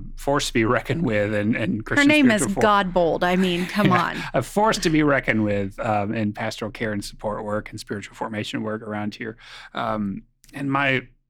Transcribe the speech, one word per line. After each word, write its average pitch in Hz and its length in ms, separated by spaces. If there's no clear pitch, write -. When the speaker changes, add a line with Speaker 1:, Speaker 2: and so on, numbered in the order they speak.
Speaker 1:
force 143 300
to - 80
be 113 100
reckoned 123 400
with 107 300
in, 104 200
in 123 220
Speaker 2:
Her - 60
Speaker 1:
Christian 285 260
Speaker 2:
name 294 220
is 214 100
Speaker 1:
spiritual 202 220
for- 220 40
Speaker 2:
Godbold. 185 560
I 180 140
mean, 180 300
come 202 200
Speaker 1:
<laughs> - 20
Yeah, 175 140
Speaker 2:
on. 170 140
Speaker 1:
a - 100
force 214 360
to 180 100
be 156 140
reckoned 131 420
with, 101 340
um, 107 360
in 107 180
pastoral 110 380
care 110 220
and 101 120
support 110 400
work 107 260
and 110 80
spiritual - 380
formation 110 460
work 107 180
around 104 360
here. 113 200
Um, 110 480
and 135 180
my, 135 300